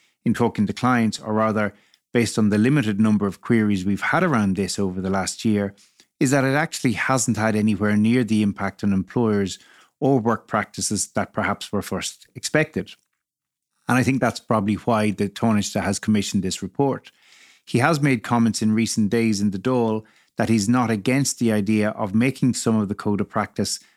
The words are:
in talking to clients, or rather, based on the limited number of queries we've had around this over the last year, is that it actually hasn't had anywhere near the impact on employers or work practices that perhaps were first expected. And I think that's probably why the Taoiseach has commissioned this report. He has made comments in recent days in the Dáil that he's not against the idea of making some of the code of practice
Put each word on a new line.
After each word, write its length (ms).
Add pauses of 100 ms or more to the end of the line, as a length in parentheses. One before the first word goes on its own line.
(240)
in 100
talking 340
to 60
clients, 460
or 140
rather, 400 (400)
based 260
on 80
the 100
limited 420
number 280
of 140
queries 420
we've 180
had 220
around 320
this 240
over 220
the 80
last 340
year, 320 (440)
is 120
that 120
it 100
actually 380
hasn't 460
had 180
anywhere 400
near 300
the 160
impact 420
on 80
employers 640 (440)
or 180
work 300
practices 640
that 180
perhaps 400
were 100
first 540
expected. 580 (960)
And 100
I 60
think 160
that's 220
probably 320
why 380
the 180
Taoiseach 520
has 160
commissioned 460
this 180
report. 520 (520)
He 140
has 220
made 200
comments 400
in 120
recent 360
days 300
in 120
the 60
Dáil 460 (320)
that 140
he's 180
not 240
against 480
the 140
idea 380
of 220
making 400
some 240
of 120
the 60
code 260
of 80
practice 500 (180)